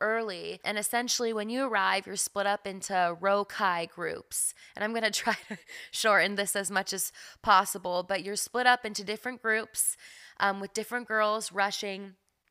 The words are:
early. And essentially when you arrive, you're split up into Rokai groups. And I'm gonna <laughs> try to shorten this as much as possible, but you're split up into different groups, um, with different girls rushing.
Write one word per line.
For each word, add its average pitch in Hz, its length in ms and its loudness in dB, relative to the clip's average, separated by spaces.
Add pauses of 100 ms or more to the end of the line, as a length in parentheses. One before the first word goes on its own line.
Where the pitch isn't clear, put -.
early. 190 600 -2
And 208 160 -2
essentially 240 520 0
when 214 180 -2
you 254 160 0
arrive, 196 420 0
you're 190 80 -10
split 202 320 -2
up 202 180 0
into 180 560 0
Rokai 196 720 2
groups. - 600 -4 (220)
And - 80 -4
I'm 220 100 -2
gonna 226 180 0
<laughs> - 0 -
try 214 240 0 (140)
to 208 80 -10 (340)
shorten 202 440 4
this 202 200 -2
as 196 160 -2
much 190 200 0
as 190 200 -4 (300)
possible, 180 640 4
but 180 200 -4
you're 202 140 -6
split 247 300 -2
up 247 180 6
into 208 180 -6
different 220 380 -8
groups, - 540 0 (440)
um, 196 200 0
with 196 140 -8
different 233 340 -4
girls 214 440 0
rushing. 196 640 -4 (360)